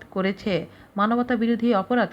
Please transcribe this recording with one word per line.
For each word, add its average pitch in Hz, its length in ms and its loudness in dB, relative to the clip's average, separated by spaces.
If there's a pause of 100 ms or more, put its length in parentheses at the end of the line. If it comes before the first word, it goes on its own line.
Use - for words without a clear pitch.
(100)
করেছে, 196 440 -2 (420)
মানবতা 240 400 0
বিরোধী 233 380 0
অপরাধ 208 380 2